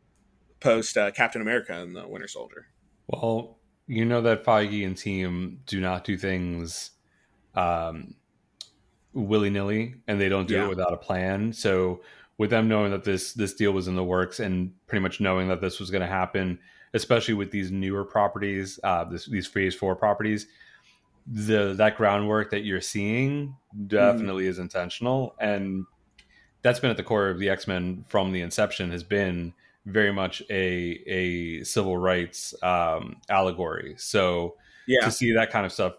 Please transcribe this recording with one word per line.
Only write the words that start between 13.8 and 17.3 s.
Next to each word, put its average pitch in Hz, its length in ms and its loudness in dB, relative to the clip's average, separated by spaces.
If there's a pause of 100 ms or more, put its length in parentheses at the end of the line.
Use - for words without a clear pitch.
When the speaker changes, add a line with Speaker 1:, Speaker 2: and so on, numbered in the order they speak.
Speaker 2:
in 92 80 -2
the 92 80 0
works 92 360 0
and 92 340 -2 (140)
pretty 104 140 0
much 92 180 -2
knowing 92 300 2
that 90 120 0
this 92 180 -2
was 92 120 -10
gonna 92 160 0
happen, 92 520 -2 (340)
especially 113 400 2